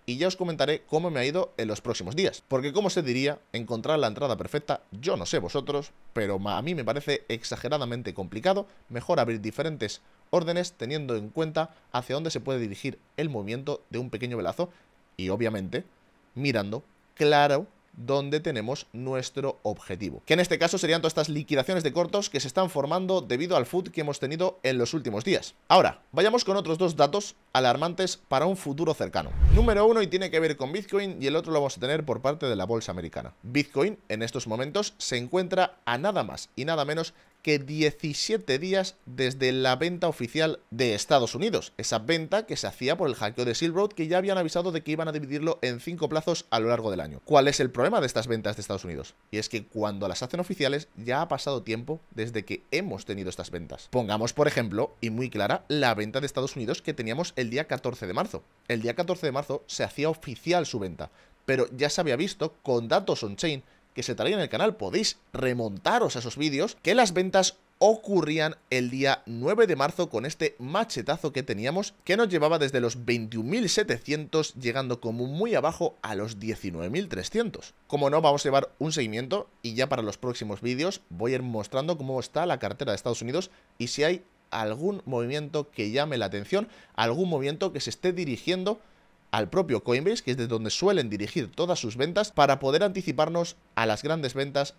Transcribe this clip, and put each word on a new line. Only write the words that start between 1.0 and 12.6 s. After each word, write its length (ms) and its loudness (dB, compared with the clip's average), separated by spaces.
me 100 -2
ha 60 2
ido 320 0
en 100 -2
los 140 -4
próximos 340 -4
días. 320 0
Porque 240 0
como 160 2
se 140 0
diría, 360 0
encontrar 460 0
la 80 2
entrada 320 0
perfecta, 420 -4
yo 260 -2
no 80 -6
sé 120 0
vosotros, 540 -4
pero 240 0
ma-, 180 -2
a 60 -2
mí 120 -4
me 120 -4
parece 420 -2
exageradamente 840 -4
complicado. 520 -2
Mejor 320 0
abrir 220 0
diferentes 580 -4
órdenes 420 0
teniendo 440 -4
en 120 -6
cuenta 460 -2
hacia 220 -2
dónde 160 -2
se 100 -4
puede 200 -2